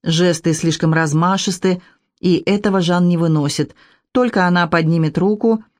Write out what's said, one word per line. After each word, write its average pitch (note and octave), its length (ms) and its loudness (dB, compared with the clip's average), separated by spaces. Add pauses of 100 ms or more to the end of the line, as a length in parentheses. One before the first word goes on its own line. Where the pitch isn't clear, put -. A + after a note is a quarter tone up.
жесты E3 500 0
слишком D#3+ 400 -2
размашисты, F3+ 880 -2 (380)
и F3+ 180 2
этого G3 440 0
Жан F3 260 2
не F3 100 2
выносит. D3+ 580 -2 (360)
Только A3+ 360 0
она F3 200 2
поднимет D#3+ 500 0
руку G#3+ 460 0 (160)